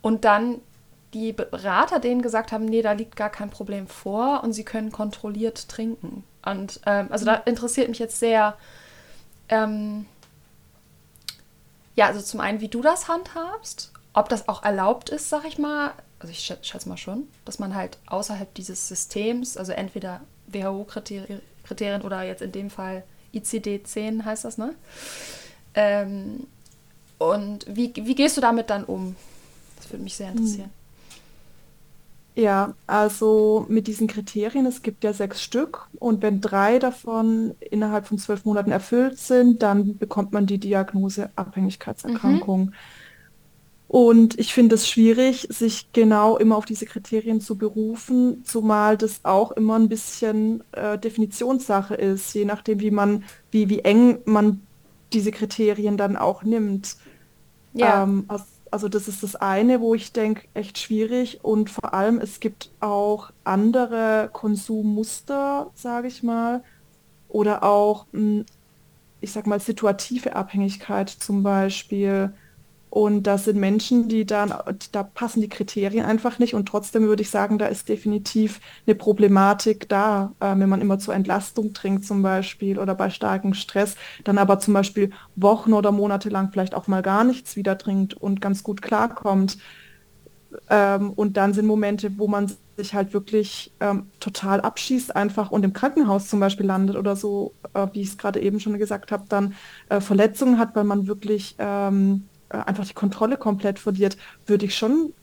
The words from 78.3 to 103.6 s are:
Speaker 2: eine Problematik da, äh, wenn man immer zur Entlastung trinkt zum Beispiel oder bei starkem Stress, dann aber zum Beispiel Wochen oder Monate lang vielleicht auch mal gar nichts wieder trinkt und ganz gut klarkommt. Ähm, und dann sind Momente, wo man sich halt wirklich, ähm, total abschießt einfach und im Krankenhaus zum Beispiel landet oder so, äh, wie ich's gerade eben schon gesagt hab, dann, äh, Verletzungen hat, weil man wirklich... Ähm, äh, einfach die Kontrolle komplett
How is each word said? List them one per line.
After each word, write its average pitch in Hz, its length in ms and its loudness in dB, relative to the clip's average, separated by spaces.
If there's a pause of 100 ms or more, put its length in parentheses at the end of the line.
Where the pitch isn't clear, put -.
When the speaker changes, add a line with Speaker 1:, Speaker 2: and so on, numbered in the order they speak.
Speaker 2:
eine 214 80 6
Problematik 202 920 4
da, 202 520 0
äh, 196 160 0
wenn 196 120 4
man 190 120 2
immer 196 180 2
zur 196 160 -4
Entlastung 202 600 -2
trinkt 196 320 -2
zum 202 160 0
Beispiel 190 560 -2
oder 196 160 -2
bei 190 160 -2
starkem 196 440 -2
Stress, 202 420 -2 (280)
dann 202 140 4
aber 196 220 4
zum 208 140 2
Beispiel 196 360 0 (240)
Wochen 220 400 4
oder 208 180 4
Monate 202 380 0
lang 196 220 0
vielleicht 185 220 -2
auch - 120 -6
mal 190 160 2
gar 196 220 4
nichts 254 320 0
wieder 196 200 0
trinkt 196 380 0
und 196 260 -2
ganz 196 220 -2
gut 202 200 -6
klarkommt. 208 760 0 (1080)
Ähm, 202 440 2
und 208 240 0
dann 196 180 2
sind 214 120 2
Momente, 208 520 0
wo 208 100 0
man 202 220 0 (260)
sich 202 180 -8
halt 196 180 -2
wirklich, 202 680 -2
ähm, 196 400 -2
total 196 400 -2
abschießt - 560 -4
einfach 202 340 -2
und 208 140 2
im 190 80 2
Krankenhaus 214 560 2
zum 202 120 0
Beispiel 196 260 0
landet 196 300 0
oder 196 200 -2
so, 202 400 -6 (180)
äh, 196 180 0
wie 202 100 -6
ich's 196 160 -8
gerade 202 220 -2
eben 202 200 0
schon 208 180 -4
gesagt 202 340 -4
hab, 202 160 -6
dann, 202 260 0 (340)
äh, 202 120 2
Verletzungen 214 580 4
hat, 226 180 0
weil 208 80 2
man 202 220 0
wirklich... 208 520 -4
Ähm, 196 720 0 (180)
äh, - 100 -6
einfach 196 280 -4
die - 80 -16
Kontrolle 220 440 0
komplett 202 400 -2